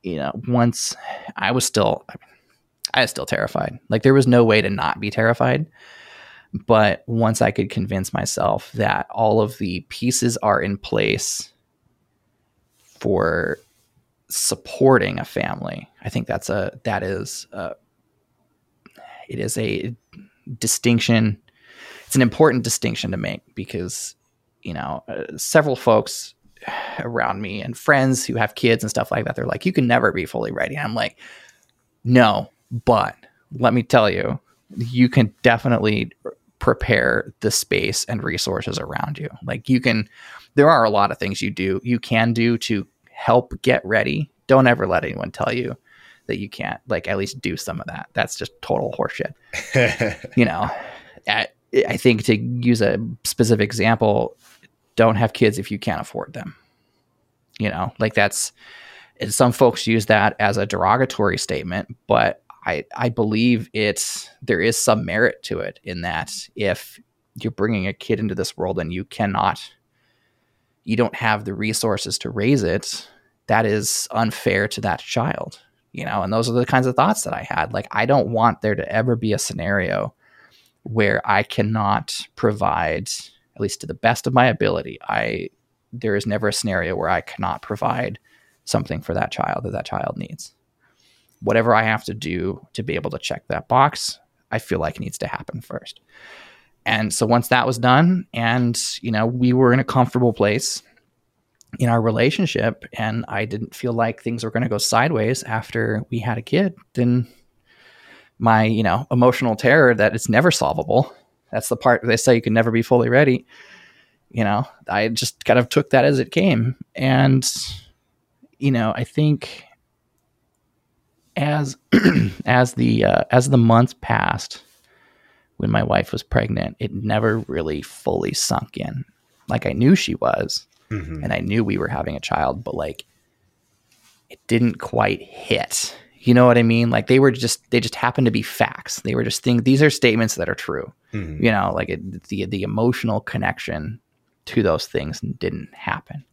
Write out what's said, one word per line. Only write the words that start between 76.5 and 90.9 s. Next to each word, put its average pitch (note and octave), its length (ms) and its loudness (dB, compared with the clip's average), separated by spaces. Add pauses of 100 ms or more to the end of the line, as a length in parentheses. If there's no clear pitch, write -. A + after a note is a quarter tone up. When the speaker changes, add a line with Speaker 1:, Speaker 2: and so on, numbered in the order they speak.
Speaker 1:
the B2 120 2
kinds C3 220 0
of B2 80 -2
thoughts F3+ 280 2
that - 120 -6
I - 140 -8
had. E2 240 -4
Like, - 180 -6
I A2 160 -2
don't B2+ 240 2
want A2+ 320 0
there G#2+ 120 0
to - 180 -6
ever A2+ 240 0
be A2+ 160 -2
a G2 60 0
scenario E2+ 760 -2 (720)
where A2 400 2
I G#2 180 0
cannot G#2+ 800 -2 (160)
provide, E2+ 760 -2 (460)
at - 40 -12
least G2+ 200 -6
to - 60 -14
the D#3 80 -10
best - 320 -2
of C3 80 -2
my B2 120 6
ability. G2+ 560 -2
I, A1 480 -4 (420)
there A2 240 -2
is G2+ 100 -4
never G#2 220 -2
a G2+ 40 0
scenario F2+ 440 -4
where D#2+ 140 -2
I F2+ 120 0
cannot - 400 -6
provide - 560 -6 (460)
something - 360 -4
for - 140 -6
that - 180 -4
child - 320 -4
that - 80 -6
that - 140 -6
child - 300 -6
needs. - 380 -14 (880)